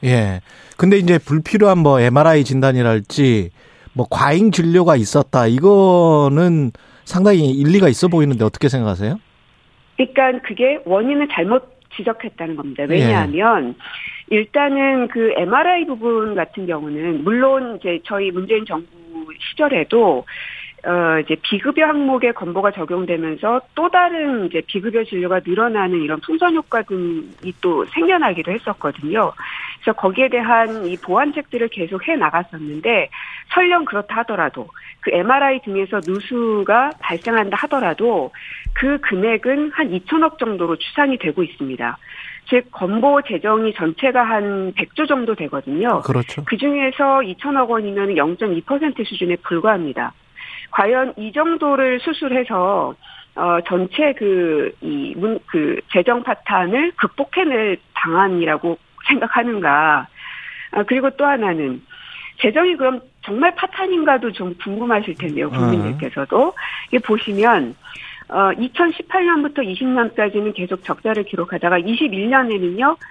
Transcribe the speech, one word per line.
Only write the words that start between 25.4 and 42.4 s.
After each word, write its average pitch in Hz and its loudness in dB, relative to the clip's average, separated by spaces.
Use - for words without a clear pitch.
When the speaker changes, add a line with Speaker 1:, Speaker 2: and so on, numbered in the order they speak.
Speaker 2:
늘어나는 190 0
이런 151 -4
풍선 330 0
효과 240 -2
등이 180 -6
또 160 0
생겨나기도 277 0
했었거든요. 190 -4
그래서 - -2
거기에 208 2
대한 226 0
이 180 -4
보완책들을 247 -2
계속 190 -8
해 330 0
나갔었는데, 165 -2
설령 349 2
그렇다 208 -6
하더라도, 175 -4
그 - -4
엠알아이 262 2
등에서 196 -4
누수가 220 -2
발생한다 202 -4
하더라도 214 -2
그 277 0
금액은 233 -2
한 294 -2
이천억 311 -2
정도로 170 -2
추산이 269 -2
되고 180 -2
있습니다. 127 -6